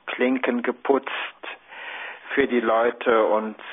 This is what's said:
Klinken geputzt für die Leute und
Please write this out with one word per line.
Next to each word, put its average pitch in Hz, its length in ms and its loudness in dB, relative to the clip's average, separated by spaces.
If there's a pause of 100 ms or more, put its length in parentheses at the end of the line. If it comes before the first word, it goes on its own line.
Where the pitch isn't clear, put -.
Klinken 127 580 0
geputzt 131 460 0 (1200)
für 135 140 4
die 120 120 2
Leute 113 680 4
und 107 300 0 (160)